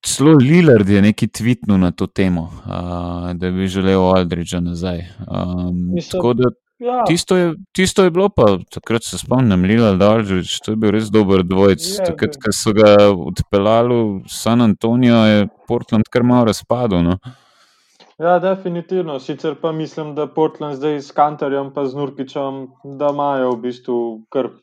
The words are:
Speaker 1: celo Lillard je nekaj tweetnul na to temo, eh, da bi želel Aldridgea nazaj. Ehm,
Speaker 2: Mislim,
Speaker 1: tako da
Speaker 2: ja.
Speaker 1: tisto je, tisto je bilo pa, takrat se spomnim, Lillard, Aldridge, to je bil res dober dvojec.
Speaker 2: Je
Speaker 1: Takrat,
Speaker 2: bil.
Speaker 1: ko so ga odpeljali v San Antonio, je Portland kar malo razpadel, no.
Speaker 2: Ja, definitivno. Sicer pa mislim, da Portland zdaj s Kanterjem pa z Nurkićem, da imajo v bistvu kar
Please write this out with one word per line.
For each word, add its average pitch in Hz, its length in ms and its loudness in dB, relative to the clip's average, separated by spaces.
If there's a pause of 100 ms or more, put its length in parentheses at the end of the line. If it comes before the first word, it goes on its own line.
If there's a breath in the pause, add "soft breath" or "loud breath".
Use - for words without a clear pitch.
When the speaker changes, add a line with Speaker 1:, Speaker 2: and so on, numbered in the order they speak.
Speaker 1:
celo 151 300 2
Lillard 139 540 6
je 101 140 4
nekaj 107 280 2
tweetnul 104 480 0
na 90 140 2
to 92 160 -4
temo, 90 420 -2 (100)
eh, 87 720 -8
da 90 160 -4
bi 92 180 -2
želel 95 400 2
Aldridgea 90 540 0
nazaj. 87 360 -6
Ehm, 90 840 -6 (120)
Speaker 2:
Mislim, - 220 -6
Speaker 1:
tako 120 200 0
da 123 160 0 (280)
Speaker 2:
ja. 240 260 -4
Speaker 1:
tisto 175 320 0
je, 175 180 0 (160)
tisto 190 340 0
je 180 80 4
bilo 185 180 0
pa, 143 140 2 (240)
takrat - 360 -6
se - 140 -10
spomnim, 113 460 0
Lillard, 104 380 2
Aldridge, 101 480 2 (100)
to - 120 -8
je 110 60 -2
bil 107 140 2
res 110 140 0
dober 98 380 2
dvojec. 95 400 2
Speaker 2:
Je 190 200 -8
Speaker 1:
Takrat, 160 280 -4
Speaker 2:
bil. - 100 -18
Speaker 1:
ko 107 120 -4
so - 200 -2
ga 104 200 6 (140)
odpeljali 101 880 0
v 104 300 -2
San 120 360 -2
Antonio, 117 600 2
je 107 240 4 (160)
Portland 117 420 -2
kar 120 180 -2
malo 123 220 4
razpadel, 110 560 -2
no. 87 160 0 (960 loud breath)
Speaker 2:
Ja, 175 240 0
definitivno. 180 800 -4
Sicer 147 380 -8
pa 165 160 -6
mislim, 156 420 -8
da 151 120 -4
Portland 151 500 -4
zdaj 147 220 -4
s 139 140 -12
Kanterjem 139 640 -2
pa 143 100 -4
z 135 120 -6
Nurkićem, 135 720 -8 (240)
da 143 180 -4
imajo 143 400 -2
v 120 100 -4
bistvu 123 380 -8 (300)
kar 127 200 -4 (160)